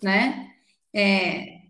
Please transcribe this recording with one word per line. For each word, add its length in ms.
né? 480
É, 640